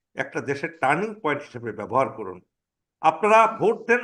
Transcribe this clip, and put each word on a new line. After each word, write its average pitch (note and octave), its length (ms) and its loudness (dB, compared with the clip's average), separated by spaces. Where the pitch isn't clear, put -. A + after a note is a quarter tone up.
একটা C3+ 260 -6
দেশের C#3 400 -6
টার্নিং F3 420 0
পয়েন্ট D3 200 -2
হিসেবে A#2 300 -10
ব্যবহার G#2+ 360 -2
করুন। F#2 320 -12
আপনারা G#3+ 580 4
ভোট A3 280 0
দেন A#3+ 180 2